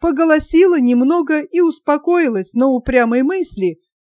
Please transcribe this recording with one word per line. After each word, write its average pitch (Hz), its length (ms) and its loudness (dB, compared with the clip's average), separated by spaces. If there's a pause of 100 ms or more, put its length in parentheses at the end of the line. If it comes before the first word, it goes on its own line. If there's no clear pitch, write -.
Поголосила 330 800 2
немного 277 600 0
и 330 200 -4
успокоилась 294 920 -2
на 254 140 0
упрямой 247 540 0
мысли, 262 580 -4 (300)